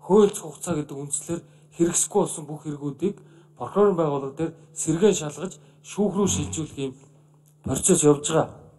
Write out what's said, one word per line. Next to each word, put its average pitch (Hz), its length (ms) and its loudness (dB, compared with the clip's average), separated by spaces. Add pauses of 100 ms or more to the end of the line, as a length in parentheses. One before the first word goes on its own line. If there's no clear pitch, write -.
хөөн 202 280 8
хугацаа 165 420 -8
гэдэг 147 220 -6
үндслээр 156 440 -6 (360)
хэрэгсэхгүй 180 440 2
болсон 156 240 -4
бүх 147 200 -12
хэрэгүүдийг 147 500 -6 (420)
прокурорын 190 380 2
байгууллага 139 420 -2
дээр 160 140 -4 (220)
сэргээн 175 480 2
шалгаж, 147 320 -10 (320)
шүүх 190 320 -2
рүү 202 100 2
шилжүүлэх 147 580 -4
юм 131 80 -8 (720)
процесс - 400 2
явж 147 240 4
байгаа. 156 220 0 (300)